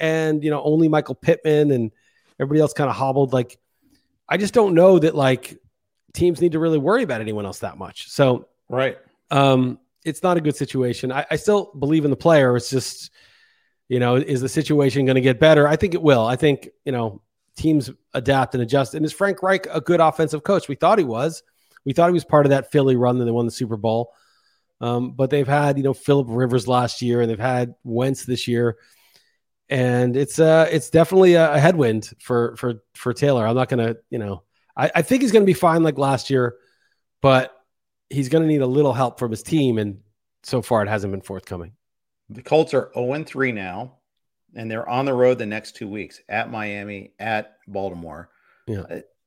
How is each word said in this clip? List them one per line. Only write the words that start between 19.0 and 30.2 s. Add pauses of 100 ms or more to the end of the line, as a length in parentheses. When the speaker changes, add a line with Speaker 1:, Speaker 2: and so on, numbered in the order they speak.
Speaker 1:
is
Frank
Reich
a
good
offensive
coach?
We
thought
he
was. (420)
We
thought
he
was
part
of
that
Philly
run
that
they
won
the
Super
Bowl. (640)
Um,
but
they've
had,
you
know,
Phillip
Rivers
last
year,
and
they've
had (100)
Wentz
this
year. (920)
And
it's,